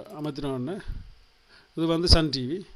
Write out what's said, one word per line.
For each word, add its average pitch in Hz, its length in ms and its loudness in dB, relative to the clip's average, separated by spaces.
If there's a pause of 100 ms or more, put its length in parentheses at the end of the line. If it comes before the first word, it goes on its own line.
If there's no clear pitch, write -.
(220)
அமர்த்தின 147 240 -4
உடனே 135 320 -2 (960)
இது 165 140 0
வந்து 165 200 2
சன் 165 220 6
டி 131 120 -4
வி. 160 240 -4 (100)